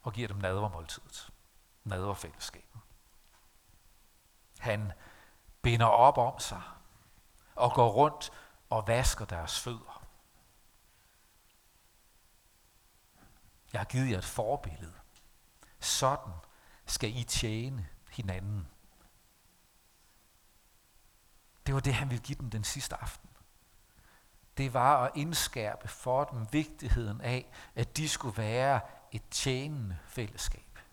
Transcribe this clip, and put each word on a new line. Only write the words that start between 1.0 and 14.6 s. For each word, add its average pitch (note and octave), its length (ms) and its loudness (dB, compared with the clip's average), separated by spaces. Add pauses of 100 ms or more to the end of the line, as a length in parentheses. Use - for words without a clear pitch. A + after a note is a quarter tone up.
nadverfællesskabet. F#2+ 960 -8 (1800)
Han G#2 300 -2 (720)
binder A#2 240 6
op A#2 320 8
om B2+ 200 2
sig, F#2 240 -6 (920)
og B2 180 4
går A#2 180 6
rundt C#3+ 420 4 (380)
og A2 160 0
vasker A#2 380 2
deres E2 360 -4
fødder. - 460 -12 (3750)
"Jeg G2 80 -2
har G2+ 40 -2
givet B2+ 260 0
jer F#2+ 80 0
et F#2 60 -4
forbillede. G2+ 720 -4 (840)